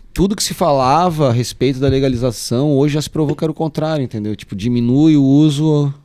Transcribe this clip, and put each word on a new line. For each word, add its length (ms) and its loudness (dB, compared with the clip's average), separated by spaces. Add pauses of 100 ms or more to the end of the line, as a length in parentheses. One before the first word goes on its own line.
(120)
tudo 240 -2
que 60 -6
se 140 -6
falava 720 2
a 20 2
respeito 480 -2
da 100 0
legalização, 840 -2
hoje 200 2
já 80 -2
se 60 -10
provou 260 -2
que 80 -8
era 80 -2
o 40 -6
contrário, 480 -4
entendeu? 320 -6
Tipo, 200 -14
diminui 600 2
o 80 4
uso 720 2 (120)